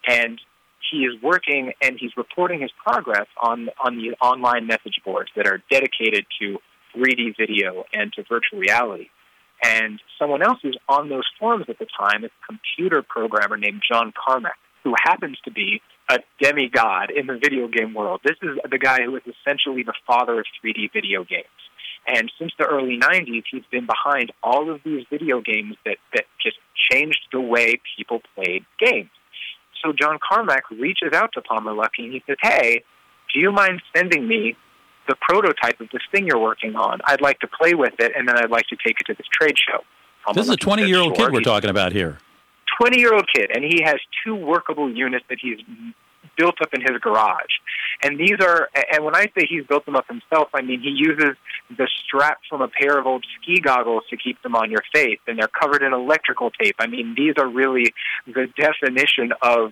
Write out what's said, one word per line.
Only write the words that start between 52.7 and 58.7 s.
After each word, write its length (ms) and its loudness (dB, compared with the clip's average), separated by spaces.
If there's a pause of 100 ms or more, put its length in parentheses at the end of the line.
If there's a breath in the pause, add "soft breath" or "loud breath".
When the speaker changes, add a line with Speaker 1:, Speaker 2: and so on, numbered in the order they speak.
Speaker 1:
of 80 -2
old 180 -2 (160)
ski 200 0
goggles 480 2
to 80 -8
keep 240 -6
them 120 -6
on 160 2
your 120 0 (120)
face, 340 4
and 120 -6
they're 80 2
covered 340 0
in 120 2
electrical 580 0
tape. 260 0
I 100 0
mean, 280 -6
these 220 2
are 100 2
really 460 2 (340 loud breath)
the 200 -2 (100)
definition 720 0 (100)